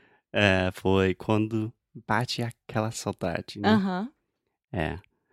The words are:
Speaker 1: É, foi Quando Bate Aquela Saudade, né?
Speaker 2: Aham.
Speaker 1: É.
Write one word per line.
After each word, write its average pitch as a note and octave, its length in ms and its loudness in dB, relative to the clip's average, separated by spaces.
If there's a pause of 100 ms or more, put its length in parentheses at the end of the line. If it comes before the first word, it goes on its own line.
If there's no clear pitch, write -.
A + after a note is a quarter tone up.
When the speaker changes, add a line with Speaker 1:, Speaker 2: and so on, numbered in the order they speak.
(320)
Speaker 1:
É, F#2+ 400 4
foi F#2+ 420 2
Quando A2 560 0 (380)
Bate A#2 340 -2
Aquela A2+ 480 -6
Saudade, - 720 -8
né? F#3+ 80 0
Speaker 2:
Aham. G3 420 0 (600)
Speaker 1:
É. D#2+ 260 -4 (340)